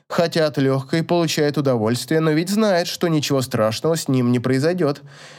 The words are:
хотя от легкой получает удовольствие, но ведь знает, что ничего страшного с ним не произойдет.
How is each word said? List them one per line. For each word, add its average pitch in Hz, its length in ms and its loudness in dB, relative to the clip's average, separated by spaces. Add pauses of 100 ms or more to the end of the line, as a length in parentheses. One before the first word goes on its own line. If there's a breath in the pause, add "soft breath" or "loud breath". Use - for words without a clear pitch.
хотя 170 380 0
от 143 100 -6
легкой 135 460 0
получает 160 560 0
удовольствие, 123 640 0
но 160 100 2
ведь 165 180 0
знает, 202 380 2
что - 220 -2
ничего 143 340 0
страшного 113 540 0
с 160 120 -4
ним 127 240 2
не 123 80 2
произойдет. 143 640 0 (360 loud breath)